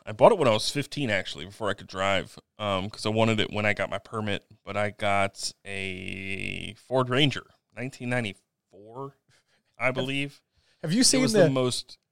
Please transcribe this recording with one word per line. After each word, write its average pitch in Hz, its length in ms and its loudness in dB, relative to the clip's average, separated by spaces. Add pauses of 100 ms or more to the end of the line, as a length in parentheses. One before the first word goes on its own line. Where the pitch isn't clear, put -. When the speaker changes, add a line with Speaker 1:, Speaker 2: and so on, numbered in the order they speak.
Speaker 1:
I 107 80 -12
bought 131 200 8
it 196 80 2
when 139 80 4
I 113 40 6
was 107 200 0
fifteen, 143 400 -4
actually, 87 340 -4
before 104 240 -6
I - 60 -2
could 92 120 -18
drive, 95 520 -2 (180)
um, 101 320 -2
'cause - 160 -8
I 110 40 0
wanted 110 300 4
it - 140 0
when 104 120 -2
I 104 80 2
got 101 180 -4
my 98 80 -4
permit. 107 440 -6 (220)
But 98 100 -8
I 104 160 0
got 101 600 -2 (140)
a 95 1080 -8 (140)
Ford 127 220 0
Ranger, 131 360 2 (300)
nineteen 123 340 -8
ninety-four, 117 1040 -10 (640)
I 117 80 -2
Speaker 2:
Have, 127 80 2
Speaker 1:
believe. 139 480 -4 (400)
Speaker 2:
have 160 120 -4
you 247 100 4
seen 262 160 4
Speaker 1:
It 254 40 4
was 226 100 2
Speaker 2:
the 196 100 8
Speaker 1:
the 151 80 6
most, 127 480 -2 (120)